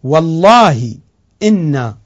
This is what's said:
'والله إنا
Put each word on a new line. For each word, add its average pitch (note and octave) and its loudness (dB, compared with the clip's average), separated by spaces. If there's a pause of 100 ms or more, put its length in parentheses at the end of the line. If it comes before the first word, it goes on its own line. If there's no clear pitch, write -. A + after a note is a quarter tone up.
'والله D#3+ 0 (460)
إنا D3+ -2